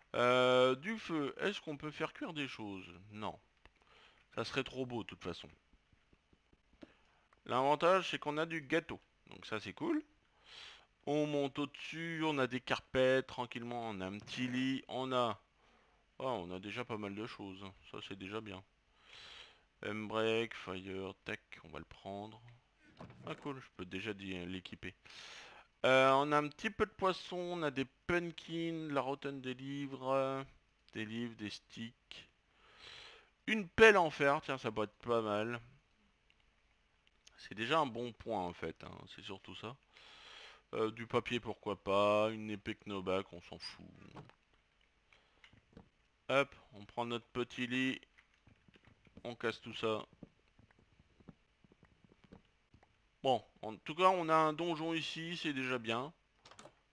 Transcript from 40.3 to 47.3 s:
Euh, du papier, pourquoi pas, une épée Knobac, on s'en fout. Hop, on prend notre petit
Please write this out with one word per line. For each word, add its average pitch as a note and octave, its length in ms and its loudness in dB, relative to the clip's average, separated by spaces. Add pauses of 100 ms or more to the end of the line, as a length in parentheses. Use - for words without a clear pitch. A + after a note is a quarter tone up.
Euh, A2 160 2
du A2+ 160 -10
papier, A#2+ 340 0
pourquoi G#2 420 -6
pas, G#2 480 4
une A2 200 -6
épée G#2+ 240 -6
Knobac, F#2+ 580 -2
on F2 80 -14
s'en - 180 -14
fout. - 280 -16 (2500)
Hop, C3+ 260 4 (200)
on G2+ 100 -14
prend A#2 220 -4
notre A#2 220 -4
petit B2 380 -4